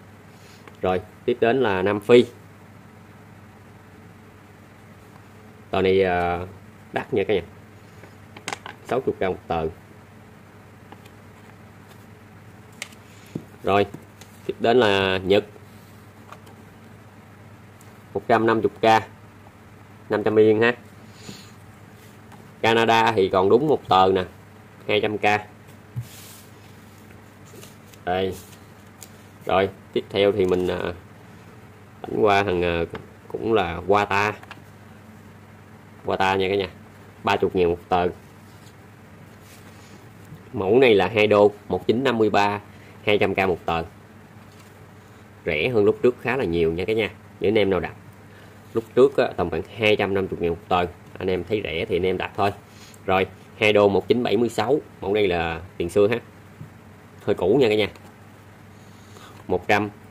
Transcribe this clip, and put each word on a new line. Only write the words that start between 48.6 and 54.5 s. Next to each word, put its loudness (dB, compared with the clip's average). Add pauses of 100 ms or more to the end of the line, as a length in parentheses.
lúc -4 (100)
trước 4
á, 0
tầm -2
khoảng -4 (140)
hai 2
trăm -2
năm -2
mươi -8
ngàn -2
một -10
tờ, 0 (320)
anh -4
em -4
thấy -4
rẻ -6
thì -2
anh -2
em -2
đặt -8
thôi. 0 (560)
Rồi, 0 (320)
hai 4
đô, 6
một 0
chín 0
bảy -2
mươi 0
sáu, -2 (200)